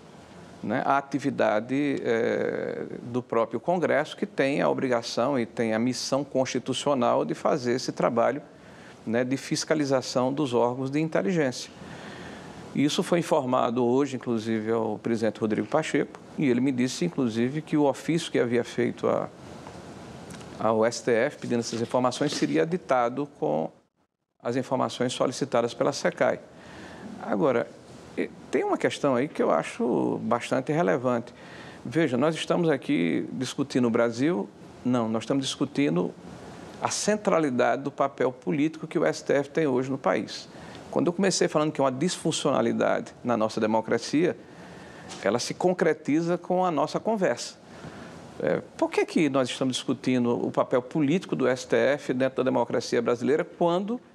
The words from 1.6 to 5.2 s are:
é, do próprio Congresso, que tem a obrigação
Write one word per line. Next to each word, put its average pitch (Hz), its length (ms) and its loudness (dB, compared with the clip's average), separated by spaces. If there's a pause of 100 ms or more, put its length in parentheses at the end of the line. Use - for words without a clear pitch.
é, - 800 0 (180)
do 123 200 -4
próprio 117 360 0
Congresso, 151 580 0
que 208 100 -2
tem 143 340 0
a 156 80 4
obrigação 127 720 0